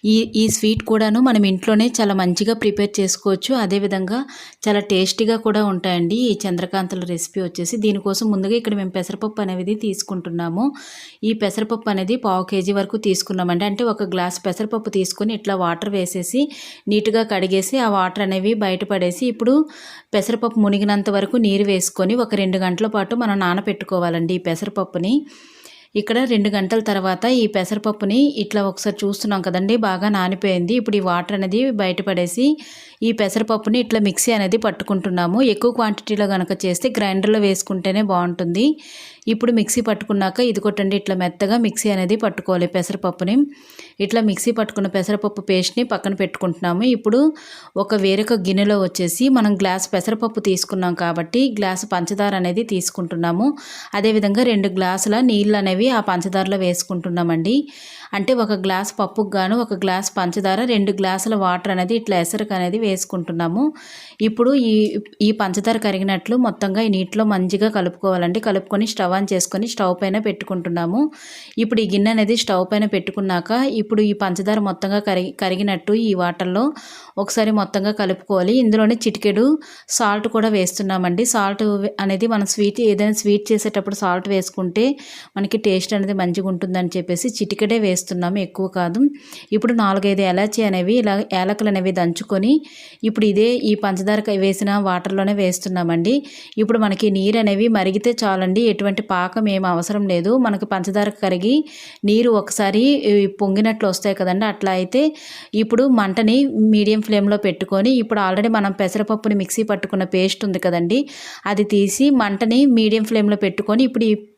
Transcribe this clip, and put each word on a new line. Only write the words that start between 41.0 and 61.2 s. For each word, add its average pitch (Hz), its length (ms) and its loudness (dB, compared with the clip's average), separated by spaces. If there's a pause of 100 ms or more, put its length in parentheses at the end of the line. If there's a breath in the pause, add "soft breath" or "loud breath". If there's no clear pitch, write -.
ఇట్లా 190 220 -2
మెత్తగా 190 320 0 (100)
మిక్సీ 214 300 -2
అనేది 185 200 2 (100)
పట్టుకోవాలి 175 500 0
పెసరపప్పుని. 185 600 -2 (720 loud breath)
ఇట్లా 220 140 0 (100)
మిక్సీ 196 300 0
పట్టుకున్న 208 360 -2
పెసరపప్పు 202 540 -2
పేస్ట్ని 185 340 0 (100)
పక్కన 196 280 -4
పెట్టుకుంటున్నాము. 180 640 -2 (120)
ఇప్పుడు 220 240 2 (640 loud breath)
ఒక 214 120 0 (100)
వేరొక 208 280 2 (140)
గిన్నెలో 202 380 2
వచ్చేసి 180 400 -2 (120)
మనం 208 160 4 (100)
గ్లాస్ 185 320 0
పెసరపప్పు 220 540 -2
తీసుకున్నాం 185 440 -2 (100)
కాబట్టి 170 380 -2 (180)
గ్లాస్ 190 260 -2 (100)
పంచదార 196 460 -2
అనేది 180 320 -2
తీసుకుంటున్నాము. 175 720 -2 (520 loud breath)
అదేవిధంగా 214 520 2
రెండు 196 260 2
గ్లాసుల 190 400 0 (140)
నీళ్ళు 208 300 4
అనేవి 196 360 2
ఆ - 20 2 (100)
పంచదారలో 190 560 0
వేసుకుంటున్నామండి. 175 880 0 (600 loud breath)
అంటే 202 140 0 (120)
ఒక 214 100 0 (120)
గ్లాస్ 190 340 0
పప్పుకు 202 360 -2
గాను 190 280 2
ఒక 226 100 -4 (100)
గ్లాస్ 190 340 0
పంచదార, 190 420 0 (140)
రెండు 202 260 2
గ్లాసుల 190 360 0 (100)